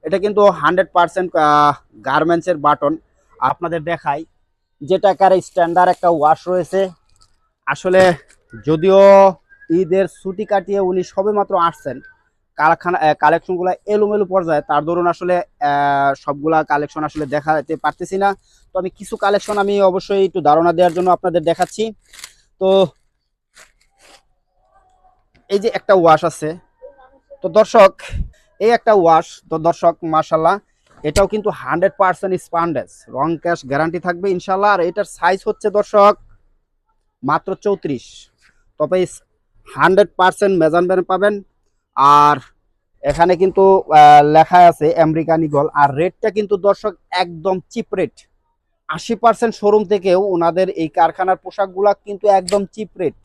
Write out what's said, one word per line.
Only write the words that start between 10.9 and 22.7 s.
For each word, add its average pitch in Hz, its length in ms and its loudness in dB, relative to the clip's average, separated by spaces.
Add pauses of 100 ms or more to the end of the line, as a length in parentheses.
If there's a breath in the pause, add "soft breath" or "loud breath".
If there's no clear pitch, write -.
সবেমাত্র 196 560 -4
আসছেন, 165 420 -4 (560)
কারখানা, 165 420 0
আহ, 151 160 2
কালেকশনগুলো 170 580 -2 (140)
এলোমেলো 208 380 -2
পর্যায়ে, 170 380 -2
তার 147 220 -2
দরুন 175 220 -2
আসলে, 175 320 -2
আহ, 143 760 -2
সবগুলা 151 500 -4
কালেকশন 147 400 -6
আসলে 151 220 -8
দেখাতে 151 500 -4
পারতেছি 170 420 -8
না। 196 160 -2 (380)
তো - 60 -6
আমি 180 120 -6
কিছু - 260 -16
কালেকশন 208 420 -2
আমি 202 240 0
অবশ্যই 190 420 0
একটু 185 160 -4
ধারণা 160 320 2
দেওয়ার 175 200 2
জন্য 180 180 -2
আপনাদের 170 340 -2
দেখাচ্ছি। 185 480 -4 (680 loud breath)
তো 190 280 2 (2500)